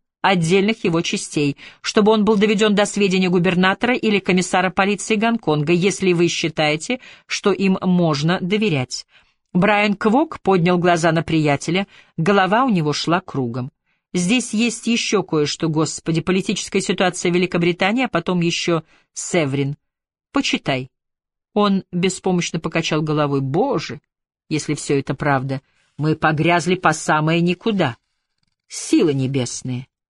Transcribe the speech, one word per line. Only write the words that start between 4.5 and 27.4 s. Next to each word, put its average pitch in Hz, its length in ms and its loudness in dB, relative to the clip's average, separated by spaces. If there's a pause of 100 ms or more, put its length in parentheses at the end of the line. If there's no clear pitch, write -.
полиции 202 440 -2
Гонконга, 185 580 0
если 185 420 2
вы 170 140 4
считаете, 160 720 -4 (260)
что - 260 -2
им 190 280 0
можно 175 600 2
доверять". 185 680 -2 (460)
Брайан 208 420 2
Квок 247 460 0
поднял 180 380 2
глаза 170 340 2
на 160 100 0
приятеля, 160 640 0 (300)
голова 196 480 2
у 269 60 0
него 156 220 0
шла 165 280 -2
кругом. 127 500 -6 (420)
"Здесь 180 420 0
есть 233 320 -2
ещё 226 360 0
кое-что, 156 460 -2
господи, 160 540 -2
политическая 190 580 -2
ситуация 185 500 -2
в 170 40 0
Великобритании, 185 680 0
а 233 40 -2
потом 175 320 -2
ещё 170 420 -2 (300)
Севрин. 139 640 -2 (560)
Почитай". 139 580 -2 (640)
Он 202 380 2
беспомощно 180 640 -2
покачал 160 440 -2
головой. 147 400 0
"Боже, 170 580 -2 (480)
если 151 260 -4
всё 143 240 -2
это 139 160 -4
правда, 135 460 -2 (360)
мы 151 200 0
погрязли 165 580 0
по 175 180 2
самое 156 480 0